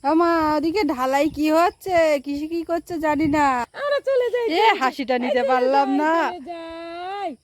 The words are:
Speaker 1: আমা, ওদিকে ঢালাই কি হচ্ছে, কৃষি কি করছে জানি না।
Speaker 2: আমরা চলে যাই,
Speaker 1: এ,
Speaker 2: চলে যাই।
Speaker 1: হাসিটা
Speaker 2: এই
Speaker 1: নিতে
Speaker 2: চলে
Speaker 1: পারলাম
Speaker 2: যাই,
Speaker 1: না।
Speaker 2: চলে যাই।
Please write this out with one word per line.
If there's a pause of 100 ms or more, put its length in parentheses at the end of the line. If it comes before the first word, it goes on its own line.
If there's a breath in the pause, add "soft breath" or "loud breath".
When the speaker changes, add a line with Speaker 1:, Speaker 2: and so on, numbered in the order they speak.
Speaker 1:
আমা,
ওদিকে
ঢালাই
কি
হচ্ছে,
কৃষি
কি
করছে
জানি
না।
Speaker 2:
আমরা
চলে
যাই,
Speaker 1:
এ,
Speaker 2:
চলে
যাই।
Speaker 1:
হাসিটা
Speaker 2:
এই
Speaker 1:
নিতে
Speaker 2:
চলে
Speaker 1:
পারলাম
Speaker 2:
যাই,
Speaker 1:
না।
Speaker 2:
চলে
যাই।